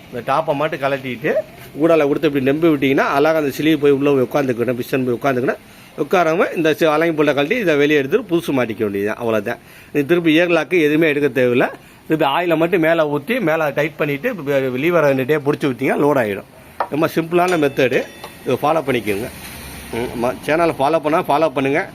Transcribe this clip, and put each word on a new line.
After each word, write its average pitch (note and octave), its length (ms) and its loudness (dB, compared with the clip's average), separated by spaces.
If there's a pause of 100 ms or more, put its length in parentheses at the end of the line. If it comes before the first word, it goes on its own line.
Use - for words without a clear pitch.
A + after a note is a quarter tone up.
இந்த A#2+ 280 -6
டாப்பை D#3 220 -2
மட்டும் D#3 260 -4
கழட்டிட்டு C3+ 520 -4 (480)
ஊடால D#3 260 4
கொடுத்து D3 220 0
இப்படி C#3 160 0
நம்பி D#3 240 2
விட்டீங்கன்னா C#3+ 380 2 (100)
அழகா D#3 220 2
அந்த C#3+ 120 0
சிலிவு D#3 280 0
போய் C#3+ 120 4
உள்ள C#3+ 200 2
போய் C3 160 4
உட்காந்துக்கணும், B2 480 -2
பிஸ்டன் B2+ 320 -2
போய் A#2+ 120 -2
உட்காந்துக்கணும். C3 420 -2 (380)
உட்காராம E3+ 580 0
இந்த D#3 180 2
சி-, E3+ 100 0
அலங்கி D#3+ 300 2
போல்டை D3 200 2
கழட்டி C#3+ 220 0
இதை E3+ 200 2
வெளியே D3 220 4
எடுத்துட்டு E3+ 380 0
புதுசு E3 220 -2
மாட்டிக்க A2 200 -2
வேண்டியதுதான். G#2 380 -2
அவ்வளவுதான். A2+ 420 -2 (340)
நீ D3 100 0
திருப்பி D#3+ 360 2
ஏர்லாக்கு E3+ 420 2
எதுவுமே D3+ 280 4
எடுக்க C#3+ 320 0
தேவையில்ல. B2 280 2 (400)
திருப்பி D#3 240 2
ஆயிலை E3+ 240 0
மட்டும் E3+ 240 2
மேல D#3+ 240 2
ஊத்தி D3 360 -2
மேல D#3 300 0
டைட் D3+ 260 -4
பண்ணிட்டு D#3 380 -4 (420)
லீவரை D#3 340 2
ரெண்டுட்டே C3+ 360 0
புடிச்சு D3 220 0
விட்டீங்கன்னா C3+ 360 -2
லோட் C#3+ 180 2
ஆயிடும். G#2 260 -4 (420)
ரொம்ப D3 240 0
சிம்பிளான F3 440 0
மெத்தடு, C#3 420 0 (440)
இதை B2+ 180 0
ஃபாலோ D#3 240 0
பண்ணிக்கோங்க. G#2+ 420 -2 (640)
ம், A#2+ 220 -6
ஆமா, A#2+ 140 -2 (180)
சேனலை D#3+ 320 0
ஃபாலோ D3+ 200 2
பண்ணா D3+ 220 0
ஃபாலோ D3+ 280 0
பண்ணுங்க. C#3+ 320 -2 (140)